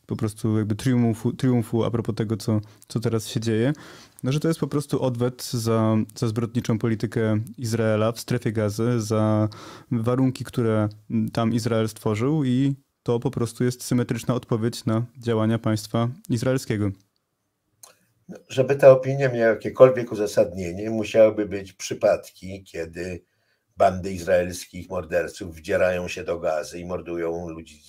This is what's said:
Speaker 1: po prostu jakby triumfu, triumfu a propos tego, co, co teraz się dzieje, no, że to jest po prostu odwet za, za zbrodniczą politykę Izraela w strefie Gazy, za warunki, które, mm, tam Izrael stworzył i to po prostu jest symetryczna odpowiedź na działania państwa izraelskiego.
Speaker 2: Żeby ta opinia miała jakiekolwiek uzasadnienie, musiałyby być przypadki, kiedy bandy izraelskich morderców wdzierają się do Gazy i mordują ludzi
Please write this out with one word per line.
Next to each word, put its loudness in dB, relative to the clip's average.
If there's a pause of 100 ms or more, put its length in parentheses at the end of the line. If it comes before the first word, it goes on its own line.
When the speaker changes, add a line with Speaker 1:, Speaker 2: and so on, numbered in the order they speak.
Speaker 1:
po -6
prostu -2
jakby 0
triumfu, 0
triumfu 0
a 0
propos -4
tego, -2
co, 0 (260)
co -4
teraz -2
się -4
dzieje, 2 (500)
no, -2
że 0
to 0
jest 0
po -2
prostu -2
odwet -2
za, 2 (200)
za -2
zbrodniczą -2
politykę 0 (180)
Izraela 0
w -8
strefie -2
Gazy, 0
za 2 (420)
warunki, 0
które, 0 (220)
mm, 0
tam 0
Izrael 0
stworzył -2
i 2 (280)
to 0
po -4
prostu -2
jest -2
symetryczna 0
odpowiedź -2
na 0 (120)
działania 0
państwa -2 (200)
izraelskiego. -2 (1600)
Speaker 2:
Żeby 2
ta 12
opinia 4
miała 4
jakiekolwiek 4
uzasadnienie, -2
musiałyby 4
być -8
przypadki, -2
kiedy -10 (540)
bandy 2
izraelskich -2
morderców -4
wdzierają 0
się -10
do -6
Gazy -4
i -12
mordują -6
ludzi -16